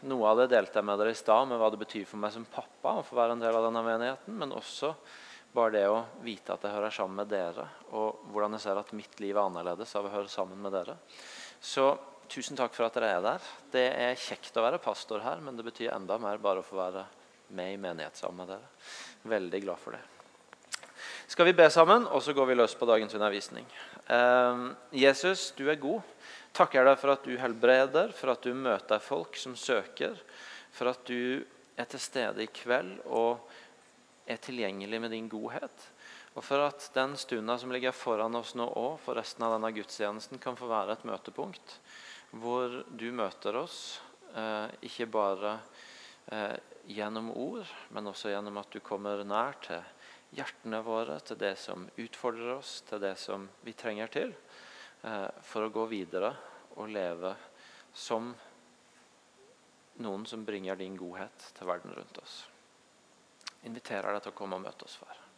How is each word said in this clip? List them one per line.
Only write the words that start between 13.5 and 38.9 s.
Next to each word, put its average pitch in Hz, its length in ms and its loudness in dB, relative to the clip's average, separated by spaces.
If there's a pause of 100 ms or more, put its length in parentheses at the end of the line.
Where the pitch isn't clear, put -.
Det 127 160 4
er 127 320 0
kjekt - 400 -4
å - 20 4
være 135 220 2
pastor 107 400 -4
her, 156 160 -4
men 135 160 -10
det 113 100 -8
betyr 113 300 -4
enda 98 260 -2
mer 104 160 -2
bare 95 240 2
å - 60 -12
få 98 80 -8
være 92 260 -4 (480)
med 92 240 -6
i 98 60 -10
menighet 82 400 -8
sammen 90 240 -8
med 92 100 -10
dere. 113 160 -16 (540)
Veldig 98 400 -2
glad 87 180 -4
for - 140 -10
det. - 80 -14 (1200)
Skal - 160 6
vi 180 80 10
be 175 180 12
sammen, 180 380 10
og 139 160 2
så 147 80 -2
går 139 160 6
vi 127 80 6
løs 117 180 6
på 123 140 0
dagens 110 260 6
undervisning. 107 520 0 (420)
Ehm, 123 600 6 (200)
Jesus, 139 680 6
du 139 120 0
er 156 80 4
god. 151 240 -2 (560)
Takker 139 320 8
deg 135 100 10
for 139 140 4
at 135 120 2
du 127 120 -2
helbreder, 131 800 6
for 131 160 0
at 117 100 -2
du 123 140 -2
møter 110 420 2
folk 156 380 -4
som 131 200 -10
søker, 139 600 -2 (560)
for 123 160 -2
at 123 160 -4
du 123 400 -2 (320)
er 120 80 -4
til 127 160 -10
stede 107 420 -2
i 113 60 -4
kveld 156 560 -2
og 120 400 2 (840)
er 113 120 -6
tilgjengelig 107 600 -4
med 113 120 -6
din 113 160 -6
godhet, 113 560 -8 (500)
og - 100 -10
for 143 200 2
at - 320 -4
den 135 200 0
stunden 117 440 -2
som 127 120 -8
ligger 127 240 0
foran 113 400 0
oss 117 200 -6
nå 120 100 -2
også, 131 380 -2